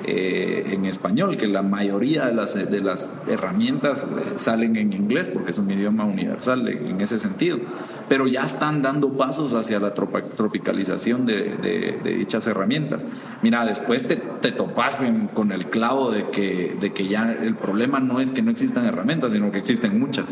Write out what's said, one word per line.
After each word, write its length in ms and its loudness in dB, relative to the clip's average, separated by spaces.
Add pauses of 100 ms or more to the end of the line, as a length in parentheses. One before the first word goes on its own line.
eh, 640 0
en 140 0
español, 520 0
que 100 0
la 160 2
mayoría 640 2
de 80 2
las, 180 0
de 280 0
las 320 -2 (140)
herramientas, 760 0
eh, 340 -4
salen 380 2
en 180 2
inglés 360 0
porque 220 -2
es 60 -2
un 140 0
idioma 340 2
universal 640 0
en, 180 -2
en 160 -2
ese 160 0
sentido, 400 0 (500)
pero 200 4
ya 180 0
están 380 0
dando 340 2
pasos 380 0
hacia 240 0
la 160 0
tropa-, 260 -2
tropicalización 1040 -2
de, 320 0
de, 460 -2
de 100 -2
dichas 320 -2
herramientas. 580 0 (380)
Mira, 240 4
después 420 0
te, 100 4
te 340 -2
topas 500 0
en, 260 2
con 240 0
el 160 -4
clavo 440 2
de 180 0
que, 500 0
de 140 -2
que 140 -2
ya 240 2
el 240 0
problema 440 0
no 200 2
es 120 0
que 120 0
no 80 4
existan 340 0
herramientas, 460 0
sino 200 2
que 60 -4
existen 420 2
muchas. 320 0